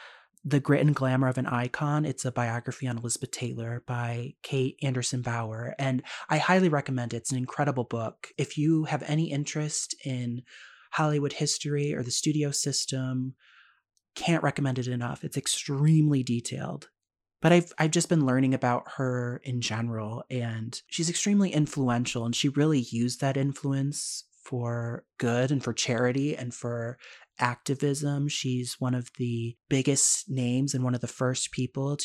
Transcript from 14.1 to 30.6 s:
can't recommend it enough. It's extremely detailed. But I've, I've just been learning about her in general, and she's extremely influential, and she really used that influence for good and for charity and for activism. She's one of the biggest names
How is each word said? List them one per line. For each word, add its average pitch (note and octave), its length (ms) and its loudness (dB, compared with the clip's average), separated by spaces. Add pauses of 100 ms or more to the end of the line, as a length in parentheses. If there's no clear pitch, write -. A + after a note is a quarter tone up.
can't - 300 0
recommend C#3 340 0
it B2 100 -2
enough. B2 360 -4
It's D3+ 140 -8
extremely D3 840 4
detailed. C3 680 -4 (520)
But E3 120 6
I've, F3 260 4
I've D#3 120 2
just E3+ 180 2
been D#3 160 4
learning C3 280 4
about B2 300 2 (140)
her B2 480 -2
in B2 160 -2
general, A2+ 680 -4
and A#2 580 -6
she's E3 220 -2
extremely G3+ 420 4
influential, B2+ 720 0
and A#2 100 -2
she - 140 0
really C#3+ 320 4
used A#2+ 400 -2
that C3+ 160 0
influence C#3 880 -2 (180)
for A#2+ 640 -4 (140)
good B2 320 2
and C3+ 120 2
for B2 80 -2
charity B2 640 0
and A#2+ 180 -8
for A#2+ 440 -6 (420)
activism. C#3+ 880 0
She's B2 520 -4
one B2+ 160 0
of B2 220 -4
the A#2+ 380 -2 (140)
biggest C3+ 600 2
names C3 440 0